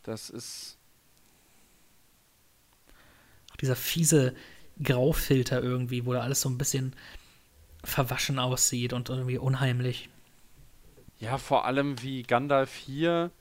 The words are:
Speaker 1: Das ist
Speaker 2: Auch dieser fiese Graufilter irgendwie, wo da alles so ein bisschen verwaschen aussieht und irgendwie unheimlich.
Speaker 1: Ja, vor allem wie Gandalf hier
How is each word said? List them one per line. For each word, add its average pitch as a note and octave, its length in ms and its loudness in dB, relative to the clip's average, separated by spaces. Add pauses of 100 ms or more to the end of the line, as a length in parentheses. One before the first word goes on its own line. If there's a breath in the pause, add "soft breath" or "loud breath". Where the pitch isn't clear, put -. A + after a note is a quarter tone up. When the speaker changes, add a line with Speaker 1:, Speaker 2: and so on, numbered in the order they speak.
Speaker 1:
Das A2+ 260 -10
ist - 460 -14 (2750 soft breath)
Speaker 2:
Auch - 60 -20
dieser C3 180 0
fiese D#3 600 4 (460 loud breath)
Graufilter C3 800 2
irgendwie, B2 440 -2
wo B2+ 80 0
da B2 80 0
alles C3+ 200 0
so C#3 80 0
ein B2+ 100 -2
bisschen C3 360 -2 (880 loud breath)
verwaschen C3 560 0
aussieht B2 540 0
und B2 160 -4
irgendwie B2+ 300 -2
unheimlich. B2+ 680 0 (1080)
Speaker 1:
Ja, A#2 200 -4
vor - 260 0
allem C3+ 380 0
wie C3 180 -6
Gandalf C3+ 540 2
hier E3+ 640 0